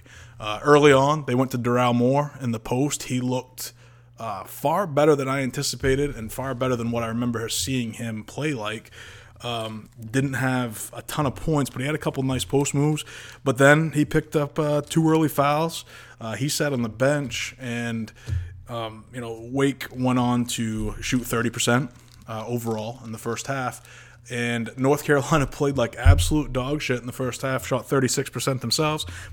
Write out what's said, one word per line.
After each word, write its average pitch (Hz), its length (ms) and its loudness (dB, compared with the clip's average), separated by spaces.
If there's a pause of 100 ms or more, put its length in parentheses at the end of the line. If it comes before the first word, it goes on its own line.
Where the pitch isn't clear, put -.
(400)
Uh, 107 220 -4
early 147 320 10
on, 143 320 4
they 127 80 0
went 127 160 2
to 131 80 -4
Darrell 120 340 2
Moore 131 480 2
in 127 120 -4
the 113 80 -2
post. 135 440 -2
He 127 160 -4
looked, 127 540 -6 (460)
uh, 104 240 -8
far 170 420 -2
better 151 300 4
than 135 120 -2
I 135 140 -2
anticipated 135 760 -2
and 113 160 -10
far 131 220 -6
better 127 220 0
than 117 160 -2
what 120 100 0
I 113 60 -2
remember 117 420 -2
seeing 123 440 -4
him 110 300 -8
play 147 300 -6
like. 107 380 -8 (500)
Um, 110 480 -8 (100)
didn't 131 340 -2
have 127 600 -2
a 120 80 -14
ton - 240 -4
of 123 100 -2
points, 143 360 0
but 127 100 -8
he 135 60 -4
had 156 80 -2
a 151 40 -2
couple 139 220 -4
nice 131 240 -2
post 139 300 0
moves. 147 280 2 (400)
But 127 140 0
then 147 360 8
he 151 120 2
picked - 300 -2
up, 147 240 -2
uh, 147 280 2
two 160 220 4
early 160 180 6
fouls. 147 560 0 (380)
Uh, 110 140 -6
he 131 120 -2
sat 147 260 -2
on 120 100 0
the 113 60 -2
bench, 131 680 -2
and, 117 540 -6 (560)
um, 110 420 -10
you 127 80 -12
know, 117 320 -10
Wake 135 400 0
went 127 280 0
on 123 260 2
to 110 560 -4
shoot 123 240 -2
thirty 117 240 0
percent, 120 400 0 (380)
uh, 110 180 -8
overall 113 580 -4
in 110 100 -10
the 110 40 -12
first - 300 -6
half. 131 340 -4 (480)
And 120 480 -2
North 135 260 2
Carolina 143 440 4
<laughs> - 40 -6
played 139 240 0
like 120 220 0
absolute 135 560 6
dog 135 280 -2
shit 123 200 -2
in 123 40 -12
the 127 60 -8
first 127 300 -6
half, 131 260 -4
shot 120 220 -2
thirty-six 135 400 2
percent 131 320 -2
themselves, 151 440 0 (280)